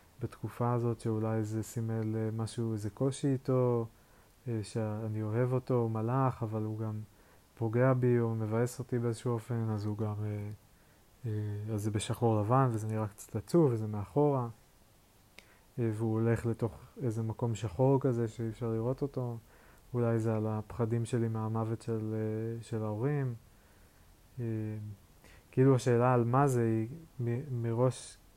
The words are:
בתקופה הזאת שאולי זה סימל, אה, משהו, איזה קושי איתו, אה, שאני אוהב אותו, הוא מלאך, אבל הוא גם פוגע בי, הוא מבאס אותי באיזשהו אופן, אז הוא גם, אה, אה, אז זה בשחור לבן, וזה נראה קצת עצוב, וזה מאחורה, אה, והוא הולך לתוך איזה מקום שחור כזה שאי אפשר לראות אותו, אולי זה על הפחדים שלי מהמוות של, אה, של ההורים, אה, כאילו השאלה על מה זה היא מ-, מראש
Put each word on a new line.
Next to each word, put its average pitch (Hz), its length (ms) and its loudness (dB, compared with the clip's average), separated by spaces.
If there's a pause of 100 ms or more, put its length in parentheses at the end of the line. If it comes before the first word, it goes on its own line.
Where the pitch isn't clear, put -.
(240)
בתקופה 120 500 -2
הזאת 120 280 0
שאולי 110 440 0
זה 110 180 -2
סימל, 113 540 -2
אה, 110 200 0
משהו, 113 360 -2
איזה 104 180 -4
קושי 135 380 -2
איתו, 127 580 2 (600)
אה, 113 140 -2
שאני 107 600 -4
אוהב 120 300 0
אותו, 127 220 0
הוא 117 160 2
מלאך, 123 520 0
אבל 110 200 -4
הוא 110 160 -4
גם 110 220 -4 (580)
פוגע 120 360 2
בי, 123 220 4
הוא 113 200 2
מבאס 110 420 0
אותי 123 200 -2
באיזשהו 120 340 -2
אופן, 113 380 -2
אז 104 160 -2
הוא 107 120 -2
גם, 104 160 -2 (100)
אה, 104 260 -6 (760)
אה, 107 480 -4
אז 104 80 -2
זה 107 80 -2
בשחור 110 500 2
לבן, 127 320 4
וזה 107 140 -2
נראה 110 200 -2
קצת - 300 -10
עצוב, 143 360 4
וזה 110 140 -2
מאחורה, 123 640 0 (1300)
אה, 117 140 0
והוא 110 200 -2
הולך 113 340 2
לתוך 113 320 -2 (240)
איזה 113 200 -2
מקום 113 320 -2
שחור 131 460 2
כזה 117 280 0
שאי 113 200 -6
אפשר 113 240 -4
לראות 120 300 -2
אותו, 123 360 -4 (560)
אולי 117 240 2
זה 110 180 0
על 107 100 0
הפחדים 113 580 -2
שלי 117 240 0
מהמוות 110 540 -2
של, 110 320 -4
אה, 110 480 -4
של 113 200 -6
ההורים, 123 520 -2 (1080)
אה, 120 40 -4 (1040)
כאילו 135 240 8
השאלה 123 400 4
על 120 100 4
מה 131 220 4
זה 123 160 4
היא 113 260 2 (320)
מ-, 120 420 -2
מראש 117 560 0 (180)